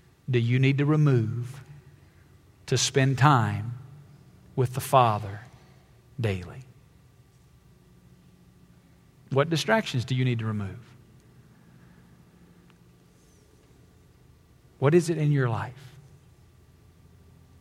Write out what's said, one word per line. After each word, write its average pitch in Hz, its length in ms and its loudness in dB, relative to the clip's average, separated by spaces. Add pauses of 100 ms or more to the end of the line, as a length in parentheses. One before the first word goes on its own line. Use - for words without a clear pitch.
(300)
do 123 100 2
you 120 200 2
need 135 200 2
to 143 60 2
remove 127 760 0 (1040)
to 131 120 -2
spend 135 400 2
time 117 560 2 (840)
with 127 180 -2
the - 80 -6
Father 104 600 0 (800)
daily? 92 440 -6 (2750)
What 139 200 0
distractions 165 540 -2
do 127 120 -4
you 127 100 0
need 120 140 -2
to 110 60 -6
remove? 107 340 -6 (4000)
What 143 140 2
is 170 160 4
it 170 80 -2
in 147 140 0
your 131 180 0
life? 107 240 -6 (1900)